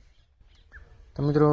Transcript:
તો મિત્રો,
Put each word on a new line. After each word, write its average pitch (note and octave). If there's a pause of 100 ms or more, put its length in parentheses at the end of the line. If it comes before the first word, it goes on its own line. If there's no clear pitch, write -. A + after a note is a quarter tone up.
(1080)
તો -
મિત્રો, D3